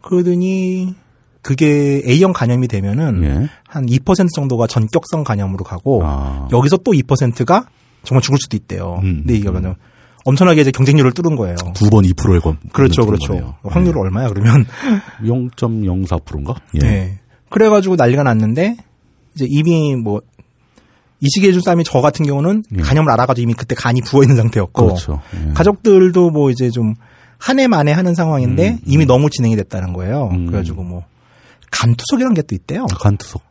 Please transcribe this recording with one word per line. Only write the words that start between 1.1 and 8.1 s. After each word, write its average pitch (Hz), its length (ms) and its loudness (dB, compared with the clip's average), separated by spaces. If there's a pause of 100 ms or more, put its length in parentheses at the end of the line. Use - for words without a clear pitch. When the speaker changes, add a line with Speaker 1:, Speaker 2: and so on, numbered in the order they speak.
Speaker 1:
그게 143 640 0
A형 170 260 4
간염이 123 360 0
되면은 104 560 -2
Speaker 2:
예. 76 240 -2 (200)
Speaker 1:
한 135 200 -6
이 127 120 2
퍼센트 185 340 0
정도가 127 320 -2
전격성 147 580 -2
간염으로 98 400 -4
가고 101 400 -2
Speaker 2:
아. 69 480 -4
Speaker 1:
여기서 139 260 2
또 285 160 -2
이 135 100 2
퍼센트가 135 640 0 (380)
정말 131 180 2